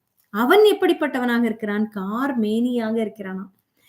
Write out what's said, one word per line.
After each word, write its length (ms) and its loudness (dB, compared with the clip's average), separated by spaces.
அவன் 300 4
எப்படிப்பட்டவனாக 840 2
இருக்கிறான்? 500 -4
கார்மேனியாக 1000 -2
இருக்கிறானாம். 540 -8